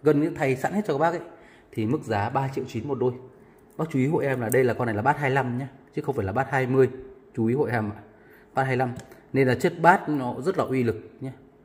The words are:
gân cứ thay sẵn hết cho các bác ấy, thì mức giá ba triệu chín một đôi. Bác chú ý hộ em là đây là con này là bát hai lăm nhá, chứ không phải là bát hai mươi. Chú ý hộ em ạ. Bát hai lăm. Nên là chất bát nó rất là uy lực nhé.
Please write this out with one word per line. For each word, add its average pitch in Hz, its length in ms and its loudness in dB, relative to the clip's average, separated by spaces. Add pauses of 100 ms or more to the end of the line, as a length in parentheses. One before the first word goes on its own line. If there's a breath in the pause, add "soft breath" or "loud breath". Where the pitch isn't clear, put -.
gân 147 180 4
cứ 156 140 -2
thay 135 200 0
sẵn - 180 -4
hết 202 140 0
cho 160 60 0
các 139 40 0
bác 160 120 4
ấy, 170 100 -4 (520 loud breath)
thì 110 140 -2
mức 147 180 -2
giá 107 260 -2
ba 135 180 -2
triệu 135 200 -6
chín 120 200 -8
một 143 120 -2
đôi. 123 140 0 (640 loud breath)
Bác 160 120 -2
chú 135 100 0
ý 127 80 2
hộ 160 100 0
em 131 240 0
là 110 80 -2
đây 127 140 4
là 120 100 2
con 123 120 -2
này 113 100 -2
là 107 60 -2
bát 143 160 2
hai 147 140 0
lăm 123 260 0
nhá, 131 100 -6 (280)
chứ - 60 -6
không - 140 -4
phải 104 100 -2
là 95 60 -2
bát 131 180 -2
hai 131 180 0
mươi. 127 220 4 (460)
Chú 117 100 0
ý 117 100 2
hộ 147 80 2
em 110 280 -2
ạ. - 80 -12 (540 loud breath)
Bát 135 100 2
hai 131 140 0
lăm. 123 160 -2 (400 loud breath)
Nên 131 140 4
là 127 80 4
chất 170 260 0
bát 180 280 6
nó 131 320 -2
rất 175 160 -2
là 135 60 2
uy 131 200 0
lực 110 120 0 (240)
nhé. 131 120 -10 (340)